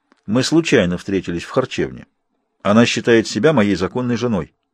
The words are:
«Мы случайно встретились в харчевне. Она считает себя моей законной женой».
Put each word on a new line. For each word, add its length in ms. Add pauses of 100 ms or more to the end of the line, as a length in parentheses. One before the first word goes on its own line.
(260)
«Мы 160
случайно 560
встретились 460
в 60
харчевне. 560 (560)
Она 220
считает 420
себя 260
моей 240
законной 400
женой». 380 (200)